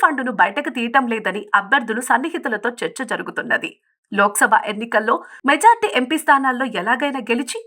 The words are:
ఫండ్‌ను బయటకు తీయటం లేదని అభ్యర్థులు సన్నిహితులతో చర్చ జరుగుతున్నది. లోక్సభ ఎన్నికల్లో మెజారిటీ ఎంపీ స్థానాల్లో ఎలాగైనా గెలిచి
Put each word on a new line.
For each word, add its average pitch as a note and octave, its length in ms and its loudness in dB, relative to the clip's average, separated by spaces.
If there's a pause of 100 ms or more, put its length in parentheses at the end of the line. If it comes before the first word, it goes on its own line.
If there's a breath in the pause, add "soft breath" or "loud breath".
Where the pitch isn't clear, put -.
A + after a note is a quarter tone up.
ఫండ్‌ను C4+ 280 4 (120)
బయటకు G3+ 340 0
తీయటం A#3+ 280 2 (100)
లేదని G3+ 280 -4 (180)
అభ్యర్థులు A3 400 0 (100)
సన్నిహితులతో B3 580 -2 (100)
చర్చ - 200 -6 (120)
జరుగుతున్నది. - 600 -4 (400)
లోక్సభ G3+ 420 2 (180)
ఎన్నికల్లో A3 420 -2 (360 loud breath)
మెజారిటీ G#4+ 380 4 (120)
ఎంపీ C#4 220 0
స్థానాల్లో C4+ 440 2 (140)
ఎలాగైనా B3+ 500 -2
గెలిచి B3+ 380 -2